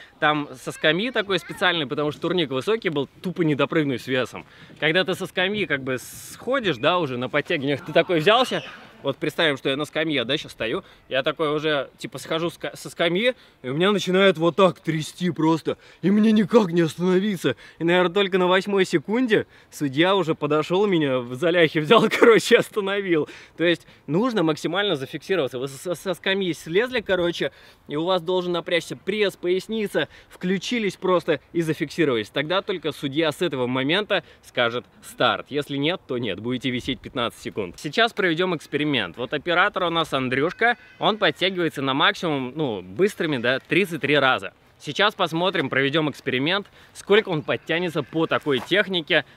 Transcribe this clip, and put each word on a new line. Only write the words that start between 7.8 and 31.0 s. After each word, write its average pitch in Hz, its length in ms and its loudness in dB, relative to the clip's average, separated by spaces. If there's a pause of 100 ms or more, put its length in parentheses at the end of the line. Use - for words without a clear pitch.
ты 156 80 -12
такой 170 280 2
взялся, 208 420 2 (400)
вот 139 140 -4
представим, 156 400 0
что 143 140 -4
я 135 60 0
на 151 80 -2
скамье, 151 400 -2
да, 135 120 -2
щас 147 160 -8
стою, 127 320 -6 (240)
я 131 140 0
такой 151 320 0
уже, 151 440 -2
типа, 131 200 -12
схожу 165 320 -4
с - 80 -18
ка-, 151 160 -8
со - 160 -14
скамьи, 185 440 0 (280)
и 127 60 -8
у 131 60 -4
меня 185 180 4
начинает 185 460 4
вот 170 180 2
так 185 240 4
трясти 160 500 -4
просто, 156 480 2 (240)
и 175 80 2
мне 214 220 6
никак 214 380 4
не 170 120 2
остановиться. 180 760 0 (220)
И, 160 60 -6
наверное, 175 280 4
только 190 260 0
на 180 80 4
восьмой 190 380 2
секунде 196 640 0 (240)
судья 151 440 2
уже 160 200 0
подошел, 156 520 0
меня 151 320 2
в 123 160 -8
заляхе 165 460 2
взял, 202 300 6
<laughs> - 0 -
короче, 226 460 6
остановил. 190 720 0 (280)
То 160 80 -2
есть 170 220 0 (200)
нужно 208 360 0
максимально 165 540 0
зафиксироваться. 135 600 -4
Вы 139 100 -6
со, 165 260 -8
со 180 200 -6
скамьи 190 380 -2
слезли, 233 480 -2
короче, 175 520 -2 (360)
и 143 80 -6
у 160 80 -2
вас 185 160 0
должен 180 320 -2
напрячься 165 440 -4
пресс, 202 400 -2
поясница, 185 720 -2 (200)
включились 196 680 -2
просто 175 440 0 (120)